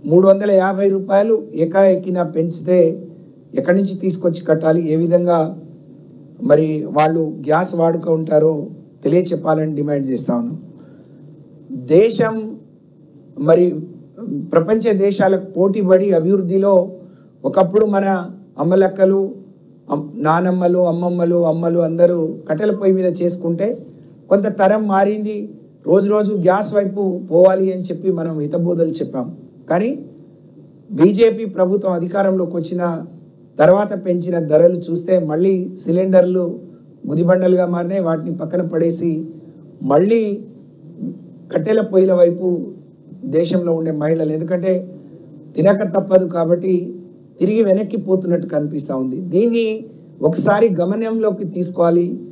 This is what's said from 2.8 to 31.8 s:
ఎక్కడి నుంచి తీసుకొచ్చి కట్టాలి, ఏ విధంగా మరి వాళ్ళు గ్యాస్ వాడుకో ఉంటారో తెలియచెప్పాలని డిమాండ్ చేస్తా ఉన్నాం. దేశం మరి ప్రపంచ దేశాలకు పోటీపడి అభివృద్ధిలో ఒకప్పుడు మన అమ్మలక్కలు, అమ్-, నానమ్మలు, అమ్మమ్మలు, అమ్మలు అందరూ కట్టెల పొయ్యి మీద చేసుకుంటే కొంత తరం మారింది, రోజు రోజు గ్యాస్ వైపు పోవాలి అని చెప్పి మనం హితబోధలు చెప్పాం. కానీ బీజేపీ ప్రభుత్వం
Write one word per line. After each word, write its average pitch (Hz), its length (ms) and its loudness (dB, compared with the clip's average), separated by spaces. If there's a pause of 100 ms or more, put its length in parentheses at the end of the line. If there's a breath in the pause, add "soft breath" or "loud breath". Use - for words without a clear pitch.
ఎక్కడి 180 220 0
నుంచి 196 200 -2
తీసుకొచ్చి 175 440 -2
కట్టాలి, 160 500 0
ఏ 156 40 2
విధంగా 170 640 0 (840)
మరి 151 480 2
వాళ్ళు 160 300 2 (240)
గ్యాస్ 175 300 0
వాడుకో 165 380 0
ఉంటారో 156 540 0 (360)
తెలియచెప్పాలని 156 720 0
డిమాండ్ 143 320 -2
చేస్తా 123 280 -4
ఉన్నాం. 120 220 -6 (1120 loud breath)
దేశం 208 640 2 (1040)
మరి 165 360 4 (760)
ప్రపంచ 208 420 2
దేశాలకు 190 520 0
పోటీపడి 190 640 2
అభివృద్ధిలో 185 800 2 (540 loud breath)
ఒకప్పుడు 196 400 2
మన 196 400 0 (340)
అమ్మలక్కలు, 190 640 2 (680)
అమ్-, 147 240 -6
నానమ్మలు, 180 640 0
అమ్మమ్మలు, 175 680 0
అమ్మలు 170 340 0
అందరూ 165 560 2 (140)
కట్టెల 202 220 0
పొయ్యి 196 240 2
మీద 180 260 -2
చేసుకుంటే 175 640 -4 (440 loud breath)
కొంత 202 180 2
తరం 208 400 0
మారింది, 208 640 -2 (380)
రోజు 196 220 4
రోజు 208 240 2
గ్యాస్ 190 420 0
వైపు 196 460 -2 (100)
పోవాలి 190 420 4
అని 185 80 -6
చెప్పి 180 300 -4
మనం 165 280 -4
హితబోధలు 165 500 0
చెప్పాం. 127 460 -6 (340)
కానీ 214 300 0 (920)
బీజేపీ 208 540 2
ప్రభుత్వం 185 460 0